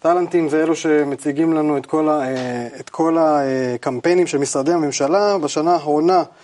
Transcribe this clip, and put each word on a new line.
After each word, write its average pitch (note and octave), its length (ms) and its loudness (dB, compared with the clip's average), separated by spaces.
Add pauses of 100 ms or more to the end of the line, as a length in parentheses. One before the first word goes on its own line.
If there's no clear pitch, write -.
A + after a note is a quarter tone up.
טאלנטים E3+ 460 0
זה D#3 140 2
אלו E3 140 0
שמציגים D3+ 760 0
לנו D3+ 240 0
את C3+ 100 -6
כל D#3 220 0
ה-, D3+ 140 0
אה, B2 460 -4 (120)
את - 100 -18
כל E3 300 0
הקמפיינים C#3 1040 0
של D3+ 120 -2
משרדי C#3 340 0
הממשלה. F3 680 0
בשנה D#3 340 0
האחרונה D#3+ 500 2 (220)